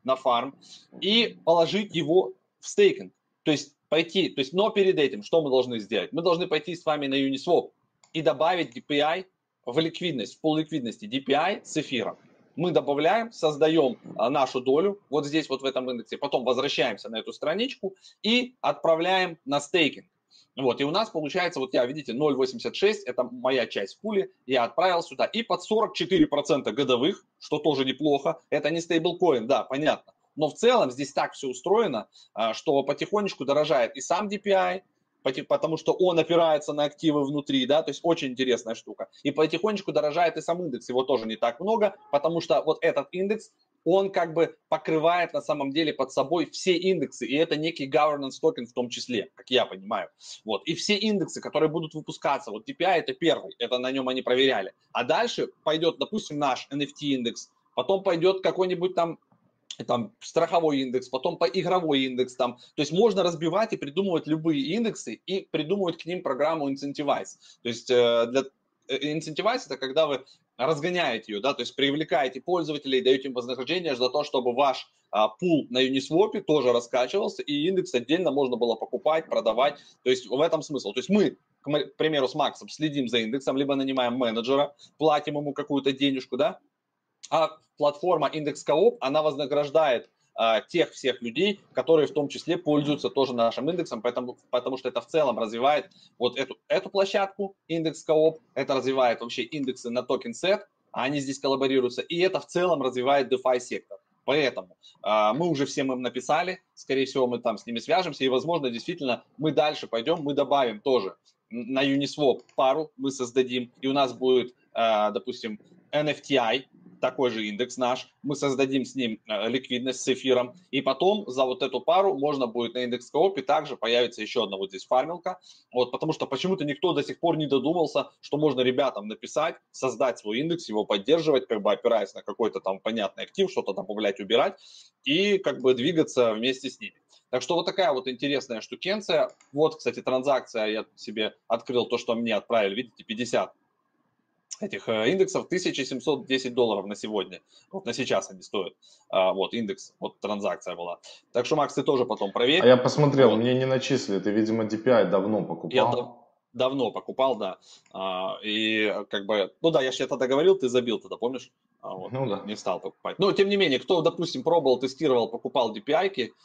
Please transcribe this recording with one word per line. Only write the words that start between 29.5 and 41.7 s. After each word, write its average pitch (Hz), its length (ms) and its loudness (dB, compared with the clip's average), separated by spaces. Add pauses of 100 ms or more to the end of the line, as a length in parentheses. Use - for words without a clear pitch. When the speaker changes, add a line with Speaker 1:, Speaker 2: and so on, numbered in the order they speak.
Speaker 1:
понятно. 135 500 -2 (220)
Но 151 140 0
в 143 60 -6
целом 220 360 4
здесь 135 220 -8
так 151 220 -2
все - 140 -8
устроено, 160 600 0 (260)
а, 110 200 -2
что 139 280 0
потихонечку 156 600 -2
дорожает 139 520 2
и - 40 -12
сам 196 280 -2
D 202 100 -6
P 202 140 -2
I, 185 300 2 (400)
поти-, 135 200 -2
потому 151 340 0
что 165 160 0
он 180 260 4
опирается 160 540 4
на 147 120 0
активы 147 400 0
внутри, 139 420 0
да, 147 160 4
то 147 80 -6
есть 139 140 -10
очень 160 240 2
интересная 120 460 0
штука. - 340 -12 (160)
И 143 80 0
потихонечку 160 600 0
дорожает 151 440 2
и 156 40 -4
сам 175 240 -4
индекс, 131 240 -8
его 127 140 0
тоже 123 240 0
не 110 100 -6
так 117 240 -2
много, 208 360 0 (160)